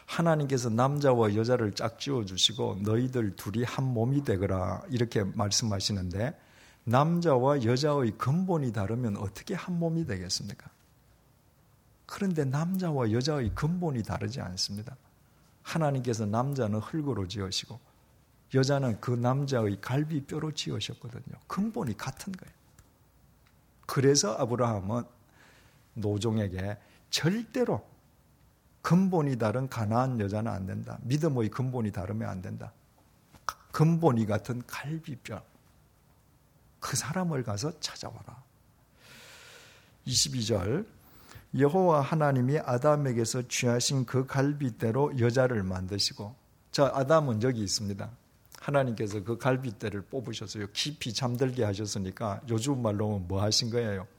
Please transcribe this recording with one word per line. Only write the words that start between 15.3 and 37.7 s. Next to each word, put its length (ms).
하나님께서 600
남자는 540
흙으로 500
지으시고 500
여자는 480
그 80
남자의 720
갈비뼈로 720
지으셨거든요. 840
근본이 520
같은 340
거예요. 220
그래서 540
아브라함은 680
노종에게 840
절대로 760
근본이 560
다른 320
가나안 500
여자는 320
안 140
된다. 380
믿음의 480
근본이 420
다르면 340
안 140
된다. 320
근본이 540
같은 420
갈비뼈. 760
그 160
사람을 460
가서 380